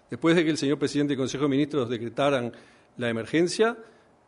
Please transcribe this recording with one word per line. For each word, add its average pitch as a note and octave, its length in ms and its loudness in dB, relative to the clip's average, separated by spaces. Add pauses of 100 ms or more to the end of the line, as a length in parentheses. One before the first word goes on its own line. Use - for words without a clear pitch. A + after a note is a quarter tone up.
Después D#3+ 260 2
de F3 80 6
que D#3 60 0
el D3+ 80 0
señor C#3+ 220 0
presidente C#3+ 320 0
del C3 80 -2
Consejo C3 240 -4
de D3 60 2
Ministros C#3 380 0
decretaran A#2+ 640 -2 (460)
la A#2+ 120 -2
emergencia, E3+ 680 0 (500)